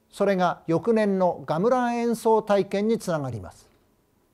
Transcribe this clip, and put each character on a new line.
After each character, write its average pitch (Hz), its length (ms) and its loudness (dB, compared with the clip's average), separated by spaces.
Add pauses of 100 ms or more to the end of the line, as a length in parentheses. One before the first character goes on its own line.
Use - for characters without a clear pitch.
(160)
そ 202 80 -2
れ 196 100 2
が 175 320 0
翌 165 280 0
年 202 240 2
の 175 260 0
ガ 156 140 -2
ム 202 100 2
ラ 247 200 2
ン 240 100 -4
演 233 180 -2
奏 220 240 2
体 202 240 2
験 202 240 -2
に 226 100 0
つ - 120 -8
な 160 80 -2
が 139 120 -6
り 113 80 -8
ま 92 140 -16
す。 - 160 -20 (640)